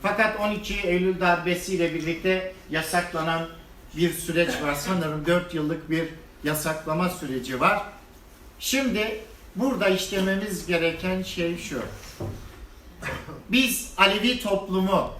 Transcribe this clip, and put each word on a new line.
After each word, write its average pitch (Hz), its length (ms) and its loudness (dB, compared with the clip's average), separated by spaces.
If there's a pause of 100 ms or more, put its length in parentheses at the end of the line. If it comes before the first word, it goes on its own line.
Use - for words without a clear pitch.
Fakat 202 380 2
on 208 100 2
iki 202 240 -4
Eylül 180 460 2
darbesiyle 175 720 2
birlikte 175 580 0 (180)
yasaklanan 165 800 0 (480)
bir 165 160 4
süreç 165 500 0
var. 143 120 0
Sanırım 156 520 0
dört 175 280 2
yıllık 156 360 -2
bir 160 140 2 (400)
yasaklama 160 640 0
süreci 131 520 -4
var. 202 220 4 (760)
Şimdi 220 600 0 (360)
burada 202 320 2
işlememiz 190 800 0
gereken 175 560 0
şey 170 360 -2
şu. - 240 -6 (1700)
Biz 254 480 2
Alevi 208 440 4
toplumu 190 800 2